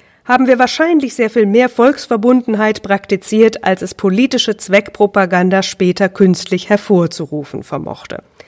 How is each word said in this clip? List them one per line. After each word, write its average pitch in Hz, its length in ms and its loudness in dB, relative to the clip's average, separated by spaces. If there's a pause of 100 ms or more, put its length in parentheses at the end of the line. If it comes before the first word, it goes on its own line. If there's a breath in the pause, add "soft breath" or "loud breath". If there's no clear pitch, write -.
(260 soft breath)
haben 254 200 2
wir 247 140 4
wahrscheinlich 302 560 0
sehr 220 140 0
viel 220 160 2
mehr 233 240 2
Volksverbundenheit 233 1120 0
praktiziert, 202 800 0
als 190 180 0
es 185 140 -10
politische 220 640 0
Zweckpropaganda 190 1080 0
später 185 460 -2
künstlich 185 600 0
hervorzurufen 170 920 -2
vermochte. - 600 -12 (240 soft breath)